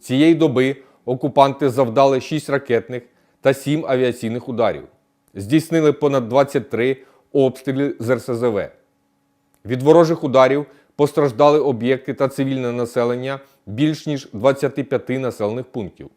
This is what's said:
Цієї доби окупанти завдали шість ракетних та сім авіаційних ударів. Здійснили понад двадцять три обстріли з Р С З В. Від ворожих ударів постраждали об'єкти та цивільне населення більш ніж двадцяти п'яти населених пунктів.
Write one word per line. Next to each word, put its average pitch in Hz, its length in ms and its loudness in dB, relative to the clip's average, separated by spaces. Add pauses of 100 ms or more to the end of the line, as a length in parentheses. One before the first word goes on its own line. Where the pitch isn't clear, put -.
Цієї 151 340 2
доби 135 420 0 (280)
окупанти 135 640 2
завдали 131 500 2
шість 151 300 -6
ракетних 123 520 -2 (380)
та 139 140 2
сім 147 320 -4
авіаційних 123 640 -2
ударів. 107 360 -2 (500)
Здійснили 151 580 0
понад 139 360 0
двадцять 135 420 0
три 123 260 -2 (360)
обстріли 135 680 -2
з 113 120 -4
Р 123 100 0
С 123 140 -8
З 120 140 -2
В. 98 220 -4 (920)
Від 123 180 -4
ворожих 160 420 4
ударів 131 420 2 (300)
постраждали 147 640 2
об'єкти 127 540 -2
та 135 140 -2
цивільне 131 440 -4
населення 123 680 -4 (260)
більш 143 400 -2
ніж 143 260 -6
двадцяти 135 520 0
п'яти 127 340 -4
населених 120 480 -6
пунктів. 87 500 -12